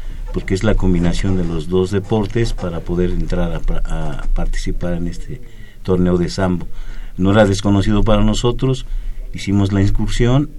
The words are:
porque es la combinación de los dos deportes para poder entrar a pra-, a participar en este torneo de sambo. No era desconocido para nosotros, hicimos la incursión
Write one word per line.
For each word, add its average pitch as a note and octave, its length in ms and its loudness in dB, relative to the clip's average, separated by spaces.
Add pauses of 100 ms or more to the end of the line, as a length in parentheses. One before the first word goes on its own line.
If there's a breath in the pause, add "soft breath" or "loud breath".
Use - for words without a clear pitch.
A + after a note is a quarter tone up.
(340 loud breath)
porque F#2+ 200 -4
es F#2+ 100 -2
la G#2 120 4
combinación F#2 600 2
de F2+ 80 0
los E2 240 -4
dos F#2 240 0
deportes G#2+ 640 -2
para E2+ 260 -6
poder F2 320 -2
entrar F2 400 0
a D#2+ 80 -4
pra-, - 240 2
a - 500 -2
participar F2 600 0
en E2+ 140 -2
este - 340 -8 (420 loud breath)
torneo F2+ 340 2
de E2+ 120 0
sambo. F2+ 380 -2 (500 loud breath)
No F#2 140 2
era G#2+ 140 6
desconocido G2+ 580 2
para G#2 200 4
nosotros, A#2+ 640 0 (480 soft breath)
hicimos G2 400 0
la G2 80 4
incursión G#2+ 760 4